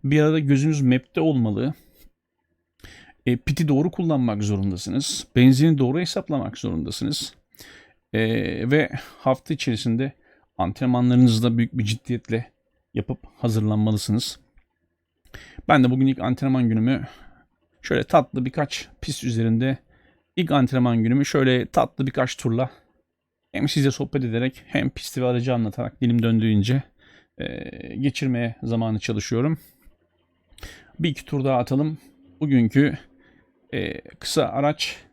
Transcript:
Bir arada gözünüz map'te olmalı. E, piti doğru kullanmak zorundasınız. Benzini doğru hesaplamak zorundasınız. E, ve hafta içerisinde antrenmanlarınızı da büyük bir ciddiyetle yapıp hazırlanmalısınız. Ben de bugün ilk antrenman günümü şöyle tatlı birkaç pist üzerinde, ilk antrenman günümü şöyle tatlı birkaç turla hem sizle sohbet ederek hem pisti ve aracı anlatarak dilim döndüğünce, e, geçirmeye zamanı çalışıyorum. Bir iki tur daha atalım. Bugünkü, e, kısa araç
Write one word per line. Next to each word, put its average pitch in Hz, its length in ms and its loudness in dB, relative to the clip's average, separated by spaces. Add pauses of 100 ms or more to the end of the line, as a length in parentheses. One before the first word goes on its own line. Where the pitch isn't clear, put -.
Bir 147 180 4
arada 156 160 2
gözünüz 143 420 2
map'te 127 400 2
olmalı. 127 540 0 (1500)
E, 123 100 2
piti 147 320 -2
doğru 147 220 2
kullanmak 127 520 -2
zorundasınız. 98 840 -4 (100)
Benzini 135 420 6
doğru 135 220 0
hesaplamak 156 580 -6
zorundasınız. - 760 -6 (760)
E, 110 80 0 (500)
ve 147 200 2 (280)
hafta 135 360 -2
içerisinde 123 580 -2 (460)
antrenmanlarınızı 123 840 4
da 120 160 0
büyük 117 200 -2
bir 113 60 -2
ciddiyetle 113 680 -6 (420)
yapıp 113 240 -6 (200)
hazırlanmalısınız. 107 1040 0 (1300)
Ben 143 160 6
de 123 60 4
bugün 131 160 2
ilk 135 140 0
antrenman 127 480 0
günümü 117 380 0 (760)
şöyle 131 220 -2
tatlı 139 400 0
birkaç - 440 -6 (120)
pist - 240 -8
üzerinde, 113 540 0 (580)
ilk 175 140 -2
antrenman 123 520 2
günümü 127 220 2
şöyle 131 420 2
tatlı - 400 0
birkaç 131 300 -2
turla 123 340 -2 (840)
hem - 160 -2
sizle 139 220 2
sohbet 135 340 -4
ederek 120 420 -4
hem 131 240 -2
pisti - 320 -8
ve 127 40 0
aracı 123 280 0
anlatarak 113 460 -4
dilim 117 220 2
döndüğünce, 113 600 2 (560)
e, - 580 -10
geçirmeye 123 680 -2
zamanı 113 360 -2
çalışıyorum. 120 600 -2 (1400)
Bir 160 100 0
iki - 160 -6
tur 135 200 -4
daha 135 140 2
atalım. 143 400 -2 (420)
Bugünkü, 139 580 2 (760)
e, - 260 -6
kısa - 440 -2
araç 143 520 -2 (160)